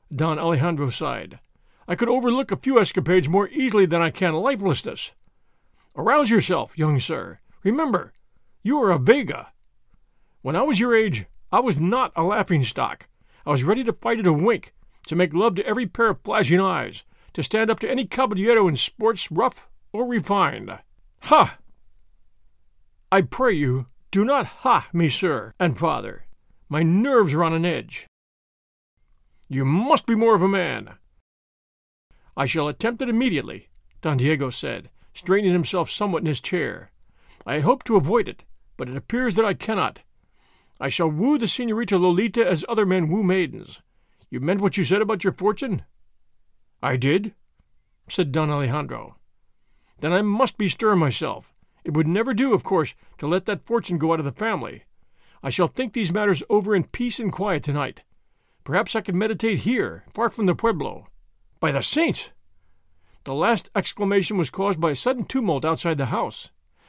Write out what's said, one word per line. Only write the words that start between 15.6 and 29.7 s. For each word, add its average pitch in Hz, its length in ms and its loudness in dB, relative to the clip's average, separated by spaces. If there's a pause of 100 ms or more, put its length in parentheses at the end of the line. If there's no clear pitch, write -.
every 220 200 -2
pair 226 220 0
of 190 140 -2
flashing 180 400 2
eyes, 160 420 -4 (300)
to 160 100 -4
stand 220 260 0
up 220 120 -2
to 220 80 -2
any 247 160 -2
caballero 214 640 2
in 143 80 0
sports - 520 -2
rough 196 380 -2 (240)
or 240 160 -2
refined. 160 720 0 (440)
Ha! 269 340 4 (1500)
I 196 120 4
pray 240 320 0
you, 131 320 -2 (220)
do 196 140 2
not 254 220 2 (160)
ha 233 320 2
me, 165 160 2
sir 123 500 -2
and 165 180 0
father. 123 500 -4 (420)
My 147 120 -2
nerves 196 520 4
are 156 100 2
on 160 100 0
an 165 120 0
edge." - 420 -6 (1400)
"You 135 160 -2
must 220 400 2